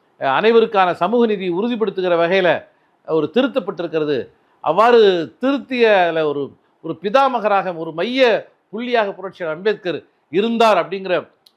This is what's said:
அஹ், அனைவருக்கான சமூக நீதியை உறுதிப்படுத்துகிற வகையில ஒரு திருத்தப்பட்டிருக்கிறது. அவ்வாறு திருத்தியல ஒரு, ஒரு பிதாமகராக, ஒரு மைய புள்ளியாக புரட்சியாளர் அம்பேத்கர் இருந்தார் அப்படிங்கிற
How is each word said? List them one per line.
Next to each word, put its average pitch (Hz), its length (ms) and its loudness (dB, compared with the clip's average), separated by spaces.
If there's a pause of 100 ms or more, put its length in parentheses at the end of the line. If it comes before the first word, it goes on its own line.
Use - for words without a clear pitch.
(200)
அஹ், 131 40 -6
அனைவருக்கான 196 680 2
சமூக 220 340 0
நீதியை 190 280 -2
உறுதிப்படுத்துகிற 190 600 -2
வகையில 170 500 2 (400)
ஒரு 156 280 -2
திருத்தப்பட்டிருக்கிறது. 170 960 -2 (300)
அவ்வாறு 190 840 2
திருத்தியல 214 800 0
ஒரு, 143 300 -4 (280)
ஒரு 160 200 -10
பிதாமகராக, 202 760 0
ஒரு 160 160 -10
மைய 220 580 0 (220)
புள்ளியாக 226 420 -4
புரட்சியாளர் 175 440 -10
அம்பேத்கர் 180 460 -4 (260)
இருந்தார் 214 580 2
அப்படிங்கிற 185 420 -4 (280)